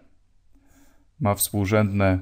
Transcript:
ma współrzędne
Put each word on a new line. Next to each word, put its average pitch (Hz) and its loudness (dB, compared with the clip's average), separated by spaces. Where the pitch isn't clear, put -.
ma 101 0
współrzędne 101 0